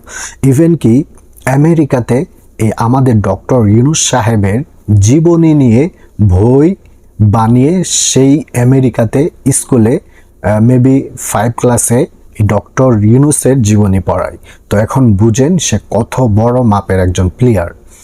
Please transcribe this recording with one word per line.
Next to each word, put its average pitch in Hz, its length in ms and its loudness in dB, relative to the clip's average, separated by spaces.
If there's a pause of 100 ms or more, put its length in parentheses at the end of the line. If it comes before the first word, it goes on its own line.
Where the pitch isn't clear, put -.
(460)
Even 160 320 2
কি 123 260 0 (420)
আমেরিকাতে 143 800 0 (320)
এই 110 200 -2
আমাদের 123 440 0
ডক্টর 117 460 -2
ইউনূস 123 420 0
সাহেবের 110 500 -2 (360)
জীবনী 160 580 2
নিয়ে 135 360 2 (320)
বই 123 540 2 (460)
বানিয়ে 120 600 2
সেই 135 600 0 (180)
আমেরিকাতে 131 680 0 (220)
স্কুলে, 117 480 0
আহ, - 600 -6
maybe 127 420 2 (160)
ফাইভ 117 400 -4
ক্লাসে 120 420 -2 (400)
এই 107 60 0
ডক্টর 110 580 0
ইউনূসের 131 580 2
জীবনী 101 380 0
পড়ায়। 87 380 -6 (320)
তো 101 80 -2
এখন 113 360 0
বুঝেন 117 440 0
সে - 220 -4 (100)
কত 113 320 -4
বড় 120 400 0
মাপের 98 380 -2
একজন 90 300 -2
প্লেয়ার। 104 400 -2 (340)